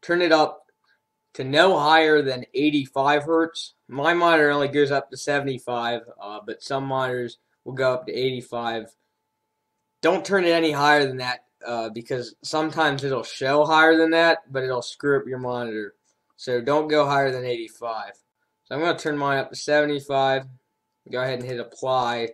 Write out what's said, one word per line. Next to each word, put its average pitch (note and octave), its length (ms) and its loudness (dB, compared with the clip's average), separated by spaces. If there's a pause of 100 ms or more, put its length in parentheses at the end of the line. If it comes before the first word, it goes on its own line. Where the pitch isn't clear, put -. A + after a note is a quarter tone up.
Turn F3 220 0
it E3+ 100 4
up D#3 320 2 (680)
to C3+ 100 -8
no D#3+ 340 4
higher D#3 440 4
than B2+ 220 -4 (100)
eighty-five C#3+ 720 0
hertz. E3 500 -2 (140)
My C#3+ 260 -2
monitor E3 360 4
only C#3+ 180 0
goes C#3+ 220 2
up C#3 200 -2
to B2+ 60 -16
seventy-five, B2 880 -4 (180)
uh, G#2 260 -12
but A2 160 -12
some C3+ 220 -6
monitors B2+ 540 -4 (260)
will B2 80 -12
go C3 220 0
up B2+ 120 -8
to - 60 -10
eighty-five. A#2 800 -6 (1040)
Don't F3 240 2
turn F#3+ 200 0
it E3+ 60 4
any E3 200 2
higher D3 360 4
than C3 100 -6
that, B2 280 -6 (220)
uh, A#2 220 -6
because A#2 540 -8
sometimes D#3 600 -2
it'll C3+ 220 -4
show C#3+ 400 0
higher D#3+ 320 6
than E3 140 4
that, E3 420 2
but C3+ 100 -4
it'll B2+ 200 -4
screw C#3+ 360 0
up - 80 -4
your B2+ 120 -8
monitor. A#2 560 -6 (420)
So B2 240 -2
don't D3 280 0
go D3+ 180 4
higher C#3 260 2
than B2+ 120 -6
eighty-five. A2+ 680 -8 (520)
So - 100 -12
I'm C#3 60 -4
gonna E3 180 -2
turn D3+ 200 -4
mine C#3 200 0
up B2+ 120 -6
to - 60 -16
seventy-five. C#3 880 0 (680)
Go B2 120 -4
ahead B2+ 180 -4
and B2+ 80 -10
hit B2+ 100 -6
apply. A#2+ 760 -2